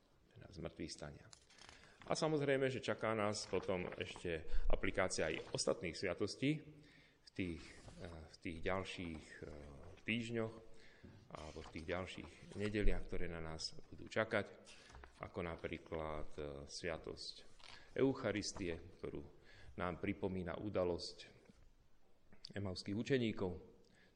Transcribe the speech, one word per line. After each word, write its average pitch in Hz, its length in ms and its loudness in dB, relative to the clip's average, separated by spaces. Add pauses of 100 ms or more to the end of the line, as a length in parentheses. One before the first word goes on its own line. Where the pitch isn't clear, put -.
(320)
teda - 160 -18
zmŕtvychvstania. 76 800 -8 (800)
A - 80 4
samozrejme, 139 560 4
že 120 80 -2
čaká 110 320 2
nás 104 400 4
potom 92 320 2 (160)
ešte 87 480 -2 (240)
aplikácia 92 560 6
aj - 240 0
ostatných - 480 2
sviatostí 104 560 2 (640)
v - 160 -20
tých, 85 280 -2 (360)
eh, 92 80 -8
v 82 320 -12
tých 82 240 -6
ďalších, 92 640 0 (160)
eh, 82 80 -10 (560)
týždňoch 113 480 0 (800)
alebo 78 320 -8
v - 80 -14
tých 82 80 -6
ďalších 87 480 -4 (240)
nedeliach, 101 560 6
ktoré 87 160 2
na 82 160 -4
nás 80 320 -6 (160)
budú - 160 -12
čakať, 110 400 2 (720)
ako - 240 -4
napríklad, 80 960 -4
eh, 76 80 -4 (240)
sviatosť - 720 -6 (480)
Eucharistie, 104 880 2 (180)
ktorú 76 220 -6 (560)
nám 90 240 0
pripomína 95 640 -2
udalosť 90 640 0 (1300)
emauských 98 400 -2
učeníkov. 113 560 2 (640)